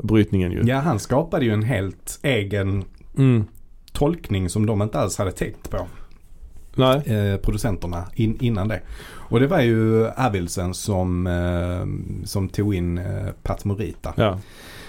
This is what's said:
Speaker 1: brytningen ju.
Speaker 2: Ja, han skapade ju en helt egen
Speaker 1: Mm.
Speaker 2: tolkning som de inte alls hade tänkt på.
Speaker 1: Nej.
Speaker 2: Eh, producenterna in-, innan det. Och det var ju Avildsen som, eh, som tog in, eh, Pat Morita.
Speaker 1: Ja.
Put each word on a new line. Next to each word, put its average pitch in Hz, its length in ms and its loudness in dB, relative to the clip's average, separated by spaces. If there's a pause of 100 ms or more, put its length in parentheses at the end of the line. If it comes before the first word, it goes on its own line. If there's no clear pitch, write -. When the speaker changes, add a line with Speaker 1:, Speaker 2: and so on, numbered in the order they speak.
Speaker 1:
brytningen 101 480 4
ju. 92 140 -2
Speaker 2:
Ja, 123 120 2
han 139 220 0
skapade 151 460 0
ju 110 80 2
en 107 100 2
helt 98 580 -4
egen 101 600 0 (340)
Speaker 1:
Mm. 127 260 6 (480)
Speaker 2:
tolkning 123 580 0
som 107 160 0
de 104 160 2
inte 107 180 -2
alls 101 180 -2
hade 95 140 -2
tänkt - 380 -8
på. 90 180 -4 (880)
Speaker 1:
Nej. 131 220 6 (180)
Speaker 2:
Eh, 101 220 2
producenterna 90 680 -2 (120)
in-, 113 260 2
innan 110 260 0
det. 107 140 -2 (480)
Och 117 100 4
det 135 80 6
var 170 140 4
ju 113 460 4
Avildsen 92 680 -2
som, 92 540 0
eh, 90 1000 -2
som 95 240 -2
tog 104 260 0
in, 87 220 0
eh, 98 300 -4 (160)
Pat - 220 -2
Morita. 98 520 -4
Speaker 1:
Ja. 98 220 2 (500)